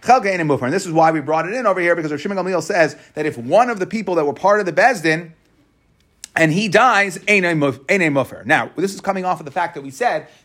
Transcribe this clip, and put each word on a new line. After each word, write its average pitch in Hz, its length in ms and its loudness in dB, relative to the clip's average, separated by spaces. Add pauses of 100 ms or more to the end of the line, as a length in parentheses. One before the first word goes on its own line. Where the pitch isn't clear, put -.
chelka 240 240 4
eina 185 160 -2
mufer. 139 220 0
And 127 100 -2
this 190 120 -2
is 175 60 -8
why 160 200 4
we 160 80 -2
brought 156 280 -2
it 202 60 -6
in 254 120 -4
over 185 160 0
here, 175 140 0
because 156 160 -6
Rav 151 100 -6
Shimon 202 160 -6
Gamliel 180 260 -2
says 170 320 0 (180)
that 151 120 -6
if 151 120 -4
one 180 320 2
of 214 100 -6
the 180 60 -4
people 185 300 -6
that 156 100 0
were 143 80 -2
part 208 280 2
of 196 40 -4
the 170 80 -4
bezdin, 165 580 0 (1000)
and 160 200 2
he 208 160 0
dies, 202 580 2
ain't 202 180 2
a 170 40 2
muf-, 143 400 0
ain't 196 120 2
a 170 40 2
mufer. 131 400 -2
Now, 120 320 0
this 190 160 -4
is 185 80 -14
coming 190 240 -4
off 170 160 -2
of 160 40 -16
the 135 60 -14
fact 170 240 -4
that 147 60 -12
we 139 100 -14
said 220 380 -4 (140)